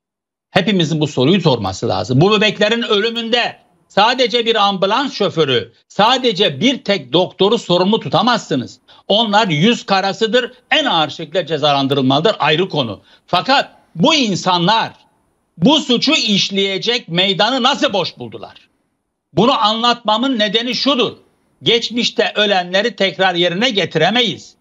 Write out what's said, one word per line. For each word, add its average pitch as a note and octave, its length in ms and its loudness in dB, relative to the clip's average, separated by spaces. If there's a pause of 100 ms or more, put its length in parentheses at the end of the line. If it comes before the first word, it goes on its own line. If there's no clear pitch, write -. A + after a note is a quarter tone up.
(500)
Hepimizin E3 500 0
bu D3+ 60 0
soruyu D3+ 340 2
sorması A2+ 480 0
lazım. G2+ 320 0
Bu G3+ 120 4
bebeklerin G#3+ 500 0
ölümünde A3+ 760 -2 (320)
sadece A#3+ 580 0
bir A3+ 100 0
ambulans G3+ 560 0
şoförü, C3+ 600 -2 (160)
sadece G#3 720 0
bir B3 240 0
tek C#3 280 -4
doktoru F#3+ 460 0
sorumlu F#3 420 0
tutamazsınız. D#3+ 760 -2 (300)
Onlar G#3 400 2
yüz F3+ 380 2
karasıdır, G3+ 680 -2 (180)
en D4 140 0
ağır E3 260 0
şekilde E3 360 -6
cezalandırılmalıdır, C#3 920 2
ayrı D#3 300 0
konu. A#2 320 -4 (260)
Fakat A#3 440 0 (240)
bu B3 200 4
insanlar F#3 760 0 (680)
bu C4+ 240 4
suçu B3 320 0
işleyecek G3+ 960 -2
meydanı G3 540 0
nasıl C4 300 0
boş F#3 260 -4
buldular? A2+ 360 -14 (800)
Bunu A3 320 2
anlatmamın A3+ 720 0
nedeni A3 360 -2
şudur. A#3+ 380 0 (500)
Geçmişte A3 720 -2
ölenleri G3+ 640 0
tekrar F#3 380 0
yerine F3 360 0
getiremeyiz. F#3 920 -2